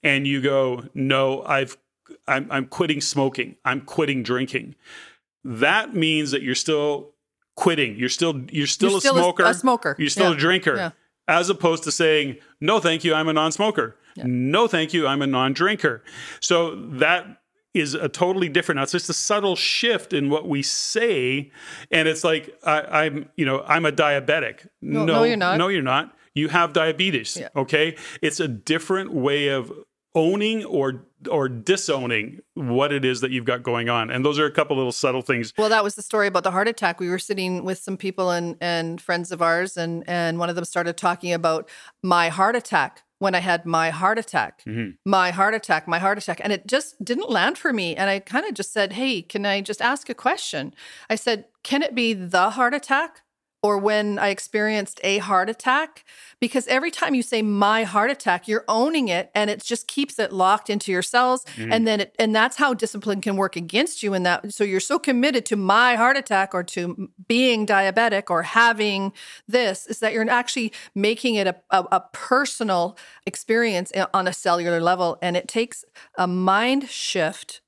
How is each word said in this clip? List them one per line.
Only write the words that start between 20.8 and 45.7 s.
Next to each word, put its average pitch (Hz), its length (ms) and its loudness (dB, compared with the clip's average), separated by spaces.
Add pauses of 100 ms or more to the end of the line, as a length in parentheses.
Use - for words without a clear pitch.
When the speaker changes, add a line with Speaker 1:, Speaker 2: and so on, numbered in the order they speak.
Speaker 1:
And 160 160 4
it's 160 160 0
like, 160 280 0 (140)
I, 151 400 2
I'm, 147 320 -6
you 160 80 2
know, 135 220 0
"I'm 160 180 4
a 151 60 4
diabetic." 143 760 0 (140)
Speaker 2:
No, 147 240 -2
Speaker 1:
No, 160 140 4
Speaker 2:
no, - 40 6
you're 233 140 2
not. 180 220 2
Speaker 1:
no, 180 80 2
you're 185 160 0
not. 131 320 0 (180)
You 151 160 0
have 170 240 2
diabetes, 160 640 0
Speaker 2:
Yeah. 120 160 -12
Speaker 1:
okay? 151 400 0 (280)
It's 151 160 -2
a 165 80 0
different 160 680 -2
way 143 360 0
of 131 220 -4 (440)
owning 208 500 2
or, 135 400 -2 (240)
or 139 200 0
disowning 123 880 -2 (160)
what 135 360 0
it 139 140 -2
is 127 160 0
that 127 100 -2
you've 123 140 -4
got 123 160 -2
going 120 280 -2
on. 117 200 0
And 127 160 -2
those 147 140 0
are 151 60 4
a 143 60 -2
couple 147 260 0
little 127 140 0
subtle 127 300 0
things. 117 360 -2
Speaker 2:
Well, 214 120 2
that 220 140 4
was 208 120 -4
the 208 60 -16
story 208 260 0
about 185 160 0
the 185 80 0
heart 196 160 0
attack. 226 320 -2
We 180 100 -2
were 185 100 0
sitting 185 440 -4
with 185 160 -4
some 190 180 -8
people 190 340 -2
and, 170 300 -2
and 170 400 -2
friends 175 300 -4
of - 100 -4
ours, 170 360 0
and, 165 300 -6
and 170 320 -2
one 170 100 0
of 170 60 -4
them 175 100 -4
started 170 320 -4
talking 175 360 -2
about 160 360 0 (320)
"My 175 280 4
heart 190 260 2
attack. 165 480 0 (160)
When 196 160 2
I 180 40 4
had 175 260 0
my 165 240 2
heart 185 280 0
attack, 165 480 -2
Speaker 1:
Mm-hmm. 110 260 -6 (140)
Speaker 2:
my 185 260 4
heart 196 220 2
attack, 175 360 0